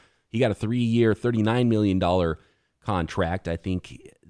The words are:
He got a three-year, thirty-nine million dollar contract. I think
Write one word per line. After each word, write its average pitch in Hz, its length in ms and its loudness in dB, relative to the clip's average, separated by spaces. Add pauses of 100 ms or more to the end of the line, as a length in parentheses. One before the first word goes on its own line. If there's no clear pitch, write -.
(300)
He 113 100 -4
got 120 120 2
a 98 40 -4
three-year, 117 600 2
thirty-nine 117 540 0
million 107 280 2
dollar 87 420 0 (440)
contract. 90 640 -4
I 85 80 -4
think - 460 -8 (280)